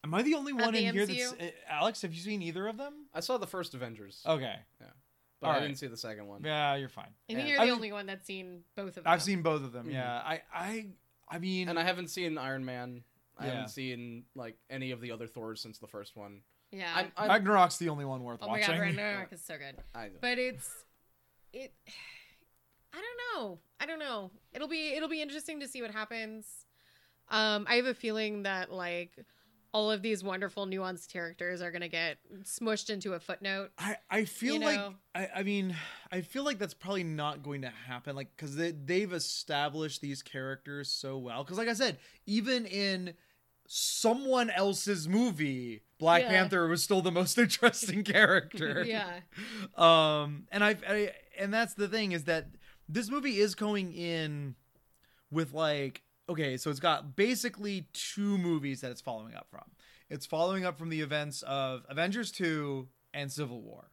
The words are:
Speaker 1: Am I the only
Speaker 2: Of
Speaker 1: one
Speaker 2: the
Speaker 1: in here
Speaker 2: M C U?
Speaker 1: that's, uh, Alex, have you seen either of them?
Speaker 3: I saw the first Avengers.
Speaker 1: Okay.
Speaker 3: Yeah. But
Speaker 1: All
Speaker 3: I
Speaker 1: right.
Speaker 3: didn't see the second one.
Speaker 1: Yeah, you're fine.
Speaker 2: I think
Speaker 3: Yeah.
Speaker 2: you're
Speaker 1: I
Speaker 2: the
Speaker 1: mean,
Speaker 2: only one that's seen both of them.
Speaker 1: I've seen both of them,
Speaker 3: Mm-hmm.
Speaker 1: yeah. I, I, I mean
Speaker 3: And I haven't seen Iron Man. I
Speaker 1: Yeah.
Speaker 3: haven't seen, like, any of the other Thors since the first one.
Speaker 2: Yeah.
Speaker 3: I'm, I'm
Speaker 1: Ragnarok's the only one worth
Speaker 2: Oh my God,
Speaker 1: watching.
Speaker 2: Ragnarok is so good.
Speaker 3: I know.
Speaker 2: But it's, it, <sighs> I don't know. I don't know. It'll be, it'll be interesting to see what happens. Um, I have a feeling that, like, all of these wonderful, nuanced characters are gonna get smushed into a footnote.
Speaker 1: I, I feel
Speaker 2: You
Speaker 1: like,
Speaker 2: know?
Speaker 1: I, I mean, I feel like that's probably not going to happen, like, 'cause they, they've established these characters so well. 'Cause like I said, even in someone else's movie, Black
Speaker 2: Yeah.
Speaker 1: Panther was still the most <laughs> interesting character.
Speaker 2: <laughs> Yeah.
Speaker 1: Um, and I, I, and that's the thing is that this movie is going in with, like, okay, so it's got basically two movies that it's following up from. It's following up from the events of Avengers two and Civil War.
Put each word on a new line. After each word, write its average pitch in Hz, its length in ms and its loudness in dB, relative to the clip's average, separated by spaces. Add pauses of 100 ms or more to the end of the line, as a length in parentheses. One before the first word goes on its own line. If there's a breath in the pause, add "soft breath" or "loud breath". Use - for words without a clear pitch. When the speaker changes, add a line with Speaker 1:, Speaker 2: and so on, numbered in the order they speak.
Speaker 1:
Am 156 80 -4
I 202 80 4
the 302 140 4
only 285 180 -4
Speaker 2:
Of 240 80 0
Speaker 1:
one 226 120 4
Speaker 2:
the 220 120 4
Speaker 1:
in - 80 0
here 196 100 4
Speaker 2:
M 208 60 2
C 247 100 -2
U? 247 180 -2
Speaker 1:
that's, - 40 -12
uh, 170 100 -6 (180)
Alex, 170 340 0
have 170 100 -4
you 170 80 -10
seen 202 200 -4
either 175 260 -4
of 220 100 -6
them? 285 360 -12
Speaker 3:
I 165 60 -4
saw 254 180 -2
the 196 100 -4
first 175 260 -6
Avengers. 113 520 -12
Speaker 1:
Okay. 135 300 2 (240)
Speaker 3:
Yeah. - 80 -20 (540)
But 139 60 0
Speaker 1:
All 156 60 4
Speaker 3:
I - 40 6
Speaker 1:
right. 147 60 4
Speaker 3:
didn't 139 140 -4
see 143 100 -10
the 117 100 -10
second 104 300 -10
one. 101 180 -14
Speaker 1:
Yeah, 147 300 4
you're 139 120 -4
fine. - 220 -16 (200)
Speaker 2:
I 220 40 -6
think 240 60 -2
Speaker 3:
Yeah. 294 140 -2
Speaker 2:
you're 277 80 4
Speaker 1:
I 233 40 8
Speaker 2:
the 247 60 6
Speaker 1:
mean, 240 40 2
Speaker 2:
only 220 160 -6
one 202 140 -8
that's 190 200 -10
seen 185 360 -10 (160)
both 196 180 -8
of 175 80 -16
them. 160 40 2
Speaker 1:
I've 165 140 6
seen 185 200 2
both 156 220 4
of 120 100 -8
them, 120 140 -10
Speaker 3:
Mm-hmm. 143 80 -4
Speaker 1:
yeah. 123 280 -2
I, 160 180 -4 (120)
I, 208 320 -6 (440)
I 165 100 -6
mean 185 280 0
Speaker 3:
And 170 100 -2
I 165 60 2
haven't 175 260 0
seen 165 280 -2
Iron 135 260 -4
Man. 123 400 -8 (340)
I - 100 -8
Speaker 1:
Yeah. 131 80 -2
Speaker 3:
haven't 110 160 -6
seen, 120 520 -8 (120)
like, 117 200 -12 (140)
any 131 220 -6
of 117 100 -6
the 120 100 -8
other 113 160 -8
Thors 113 320 -10
since 110 200 -12
the 104 80 -16
first 104 280 -14
one. 101 280 -16 (280)
Speaker 2:
Yeah. 185 240 -6
Speaker 3:
I'm, 185 220 2
I'm 214 120 2
Speaker 1:
Ragnarok's 196 480 8
the 170 120 0
only 143 160 -4
one 131 180 -4
worth 120 200 -8
Speaker 2:
Oh - 40 -8
my 113 120 0
God, - 100 4
Speaker 1:
watching. 165 120 2
Speaker 2:
Ragnarok 196 520 -2
is 165 80 -16
so 160 160 -10
good. 139 180 -14 (200)
Speaker 3:
I 117 140 -8
know. - 120 -18
Speaker 2:
But 247 160 0
it's, 254 320 -4 (840)
it, 262 280 -14
<sighs> - 1120 -20
I 302 80 -12
don't 466 420 -6
know. 185 160 -8 (200)
I 254 80 -2
don't 320 120 -6
know. 226 300 -6 (240)
It'll 285 140 -6
be, 311 260 -4
it'll 302 160 -2
be 311 120 -4
interesting 302 400 -8
to 269 60 -8
see 254 140 -10
what 226 100 -6
happens. 220 540 -8 (840 soft breath)
Um, 214 380 2
I 240 80 4
have 247 120 4
a 247 80 0
feeling 214 480 -2
that, 190 280 -2
like, 175 460 -6 (560 soft breath)
all 214 180 4
of 202 120 0
these 208 200 0
wonderful, 190 440 -2
nuanced 185 440 -4
characters 175 500 -4
are 175 100 -4
gonna 175 160 -4
get 165 300 -2 (260)
smushed 220 480 -2
into 190 220 -4
a 170 60 -4
footnote. 196 600 -4
Speaker 1:
I, 208 180 -4 (120)
I 214 160 2
feel 254 300 -2
Speaker 2:
You 311 60 2
Speaker 1:
like, 302 160 4
Speaker 2:
know? 302 160 -4 (220)
Speaker 1:
I, 185 220 -2
I 196 60 -2
mean, 190 320 0 (360 loud breath)
I 180 100 -2
feel 269 220 -6
like 285 160 0
that's 196 160 -4
probably 190 280 -2
not 151 400 -2
going 143 200 -6
to 123 80 -6 (160)
happen, 127 280 -8
like, 139 220 -10
'cause 143 180 -8
they, 165 160 0
they've 175 420 0
established 147 880 -2
these 139 220 -6
characters 135 680 -8
so 135 300 -4
well. 123 260 -6
'Cause 180 120 -6
like 226 100 0
I 233 60 2
said, 214 240 0 (300 loud breath)
even 226 400 2
in 185 460 0 (540 soft breath)
someone 247 840 2
else's 190 580 2
movie, 147 760 2 (160)
Black 170 240 10
Speaker 2:
Yeah. 233 60 0
Speaker 1:
Panther 185 380 6
was 170 140 2
still 190 220 4
the 180 80 4
most 180 260 2
<laughs> - 0 -
interesting 220 640 6
character. 180 800 6
Speaker 2:
<laughs> - 40 0
Yeah. 196 320 -2 (580 loud breath)
Speaker 1:
Um, 151 760 8
and 208 120 4
I, 208 140 6 (100)
I, 208 240 2 (260)
and 196 160 -2
that's 226 220 2
the 202 120 0
thing 202 260 0
is 160 100 0
that 160 240 2 (400 soft breath)
this 208 240 -2
movie 269 260 0
is 208 160 6
going 202 400 -2
in 151 600 -2 (760 soft breath)
with, 147 240 0
like, 147 480 0 (260)
okay, 147 300 0
so 151 120 -2
it's 139 100 -2
got 147 360 2
basically 202 800 0
two 202 440 0
movies 151 440 0
that 127 100 -6
it's 120 100 -12
following 113 340 -8
up - 140 -14
from. - 140 -18 (460 soft breath)
It's 147 160 -8
following 180 400 2
up 160 120 -2
from 165 120 -6
the 156 120 0
events 147 420 -2
of 135 460 -2
Avengers 190 420 0
two 147 560 -2 (260)
and 139 180 -6
Civil 123 300 -6
War. 110 300 -16